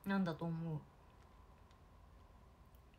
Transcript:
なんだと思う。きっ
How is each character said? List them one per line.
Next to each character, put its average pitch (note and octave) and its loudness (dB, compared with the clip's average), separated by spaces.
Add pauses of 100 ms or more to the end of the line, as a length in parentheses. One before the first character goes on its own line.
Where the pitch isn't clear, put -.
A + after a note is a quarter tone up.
な G3 6
ん F#3+ 6
だ E3 4
と D#3 -2
思 E3 0
う。 - 2
き - 0
っ C#3 -8 (2250)